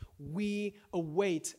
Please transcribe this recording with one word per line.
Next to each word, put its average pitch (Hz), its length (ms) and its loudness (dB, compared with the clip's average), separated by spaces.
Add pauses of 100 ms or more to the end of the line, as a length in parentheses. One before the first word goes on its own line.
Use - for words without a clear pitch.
(180)
we 202 580 -2 (160)
await 170 680 2